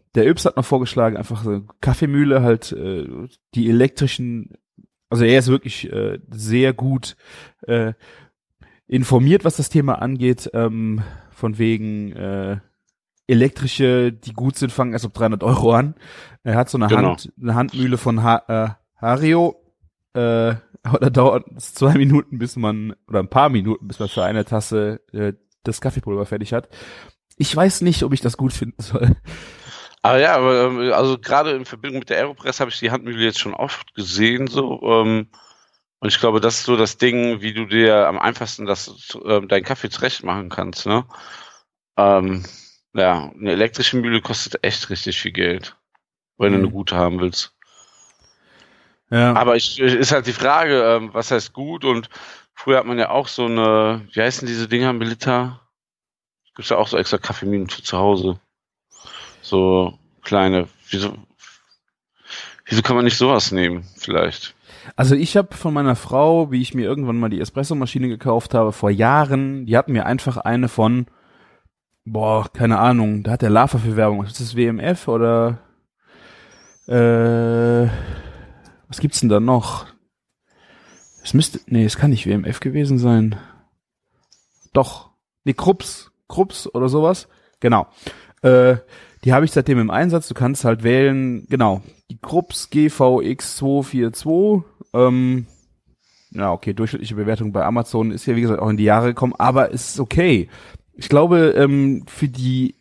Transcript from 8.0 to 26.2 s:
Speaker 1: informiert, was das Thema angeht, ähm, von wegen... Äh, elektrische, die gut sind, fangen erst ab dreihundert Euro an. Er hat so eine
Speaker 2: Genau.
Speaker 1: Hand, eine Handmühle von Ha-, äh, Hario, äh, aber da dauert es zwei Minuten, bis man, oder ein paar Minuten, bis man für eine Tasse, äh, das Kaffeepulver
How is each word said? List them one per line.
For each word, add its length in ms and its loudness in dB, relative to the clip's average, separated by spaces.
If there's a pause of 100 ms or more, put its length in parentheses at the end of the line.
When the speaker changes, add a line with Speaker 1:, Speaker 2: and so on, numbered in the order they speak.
Speaker 1:
informiert, 600 2
was 100 0
das 140 -4
Thema 320 0
angeht, 520 -2
ähm, 500 -2 (280)
von 260 -6
wegen... 540 -2
Äh, 460 -8 (720)
elektrische, 840 2
die 180 -18
gut 260 -4
sind, 140 -2
fangen 220 -2
erst 100 -6
ab 100 -10
dreihundert 300 0
Euro 300 4
an. 220 2 (480)
Er 120 -2
hat 140 0
so 80 -4
eine 100 2
Speaker 2:
Genau. 220 4
Speaker 1:
Hand, 320 -8
eine 140 -2
Handmühle 420 -2
von 260 -2
Ha-, 240 2
äh, 220 -2 (320)
Hario, 600 0 (520)
äh, 420 0 (280)
aber 160 0
da 100 2
dauert 360 4 (120)
es 160 -16
zwei 220 4
Minuten, 440 2
bis 160 -6
man, 400 -4 (120)
oder 120 0
ein 100 -2
paar 200 4
Minuten, 380 -2
bis 120 -14
man 80 -4
für 160 -4
eine 220 -2
Tasse, 560 -4 (100)
äh, 220 -4 (300)
das 180 -6
Kaffeepulver 440 -4